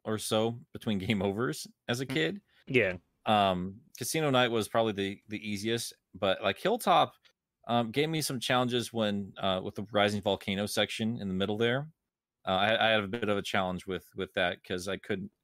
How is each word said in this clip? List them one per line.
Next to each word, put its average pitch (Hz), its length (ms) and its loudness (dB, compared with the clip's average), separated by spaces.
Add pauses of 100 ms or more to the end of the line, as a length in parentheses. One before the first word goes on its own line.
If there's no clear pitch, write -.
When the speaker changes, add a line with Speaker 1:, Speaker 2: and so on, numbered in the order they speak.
Speaker 1:
or 110 120 -2
so 110 340 0 (200)
between 107 280 -4
<laughs> 95 180 0
game 95 40 0
overs 110 460 -2 (200)
as 120 120 -2
a 135 100 -6
Speaker 2:
Mm. 131 60 -4
Speaker 1:
kid. 165 260 -2 (260)
Speaker 2:
Yeah. 101 300 2 (280)
Speaker 1:
Um, 95 560 2 (160)
Casino 151 340 -2
Night 127 180 4
was 110 200 0
probably 113 240 2
the, 98 360 -4
the 107 200 -8
easiest, 110 440 -4 (220)
but, 95 280 0
like, 101 160 0
Hilltop, 180 560 2 (520)
um, 117 240 2
gave 143 180 0
me 160 120 0
some 135 180 -4
challenges 123 540 0
when, 101 440 -2
uh, 95 260 0
with 101 120 -8
the 107 160 -6
Rising 104 300 2
Volcano 101 460 0
section 110 540 -2
in 101 80 -10
the 92 60 -4
middle 98 220 0
there. 123 320 0 (560)
Uh, 95 60 -2
I, 104 380 4
I - 20 4
had 110 140 4
a 95 40 -6
bit 110 200 -2
of 104 80 2
a 98 60 -2
challenge 92 440 -2
with, 92 280 -6
with 95 200 -6
that 92 280 0
'cause 90 260 -6
I 95 80 -4
couldn't, 98 340 -6 (120)